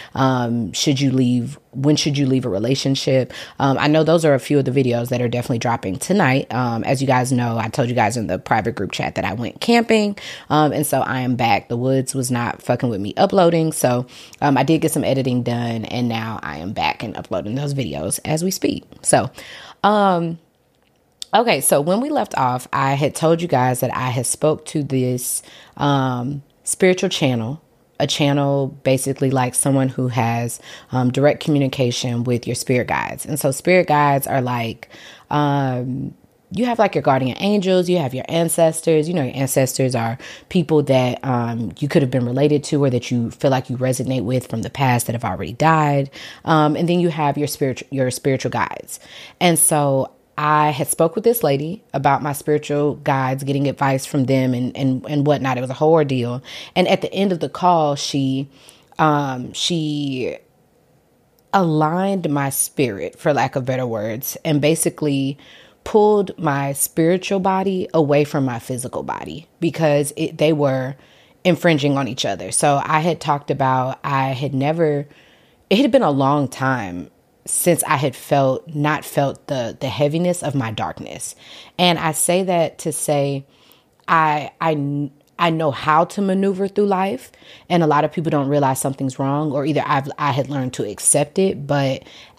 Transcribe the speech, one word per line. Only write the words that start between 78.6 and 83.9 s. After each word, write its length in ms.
not 360
felt 440
the, 320
the 80
heaviness 560
of 100
my 160
darkness. 640
And 180
I 140
say 320
that 360
to 120
say, 540